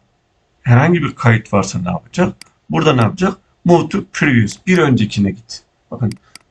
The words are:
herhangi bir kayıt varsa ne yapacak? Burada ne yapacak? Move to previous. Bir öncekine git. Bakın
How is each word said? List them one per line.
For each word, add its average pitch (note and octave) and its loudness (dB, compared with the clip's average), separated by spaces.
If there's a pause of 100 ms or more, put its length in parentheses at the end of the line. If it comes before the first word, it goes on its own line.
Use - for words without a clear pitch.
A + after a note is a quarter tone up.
(600)
herhangi D3 2
bir - -8
kayıt A2+ 0
varsa F#2+ -2
ne F2+ -6
yapacak? F3+ -4 (340)
Burada D#3 2
ne A#2+ 2
yapacak? F3+ -2 (280)
Move D#3+ 2
to G3 -6 (100)
previous. A#2 0 (100)
Bir F#3 2
öncekine G#2 0
git. - -20 (280)
Bakın A2+ -4 (400)